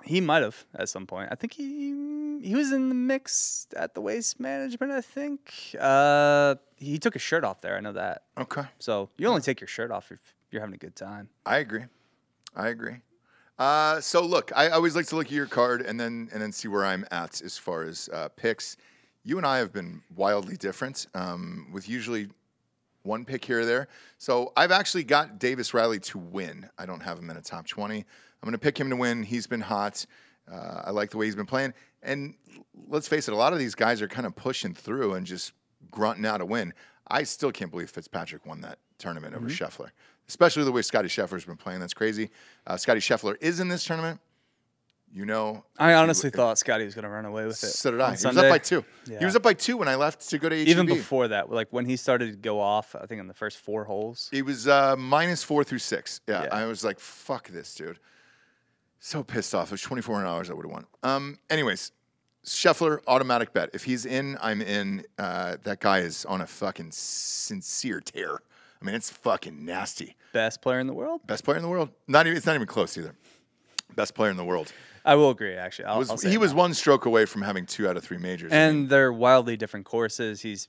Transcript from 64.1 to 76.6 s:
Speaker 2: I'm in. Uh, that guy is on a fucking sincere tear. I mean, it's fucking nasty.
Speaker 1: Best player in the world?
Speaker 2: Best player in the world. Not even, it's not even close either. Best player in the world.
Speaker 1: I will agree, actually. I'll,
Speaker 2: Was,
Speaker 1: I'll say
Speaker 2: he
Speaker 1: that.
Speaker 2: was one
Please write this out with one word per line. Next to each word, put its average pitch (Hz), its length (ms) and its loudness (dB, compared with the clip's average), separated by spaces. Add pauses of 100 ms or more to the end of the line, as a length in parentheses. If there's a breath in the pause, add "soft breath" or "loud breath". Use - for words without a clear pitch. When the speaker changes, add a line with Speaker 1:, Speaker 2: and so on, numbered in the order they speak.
Speaker 2:
I'm 107 220 0
in. 98 420 -2 (140)
Uh, 90 440 -4
that 101 180 -6
guy 98 200 4
is 85 240 -4
on 95 160 -2
a 85 60 -4
fucking 90 460 -8
sincere - 1080 -6
tear. 78 400 -8 (400 soft breath)
I - 40 -12
mean, 98 100 -4
it's 113 160 -6
fucking 82 540 -4
nasty. 92 520 -8 (160 soft breath)
Speaker 1:
Best 113 280 0
player 127 180 0
in 131 80 -2
the 135 60 -6
world? 302 340 -8
Speaker 2:
Best - 180 -6
player 165 120 2
in 165 60 -4
the 170 60 -6
world. 170 220 -2 (160)
Not 151 200 8
even, 165 100 2
it's 147 100 -2
not 160 80 4
even 123 120 0
close 95 320 -2
either. 82 160 -10 (800 soft breath)
Best 104 200 0
player 107 160 4
in 92 60 -2
the 90 80 -6
world. 87 280 -2 (340 loud breath)
Speaker 1:
I 147 100 8
will 147 140 6
agree, 101 240 -4
actually. 90 320 -10
I'll, 107 120 0
Speaker 2:
Was, 127 120 -2
Speaker 1:
I'll 113 60 -4
say 190 120 -2
Speaker 2:
he 190 60 4
Speaker 1:
that. 226 60 2
Speaker 2:
was 175 140 4
one 175 200 4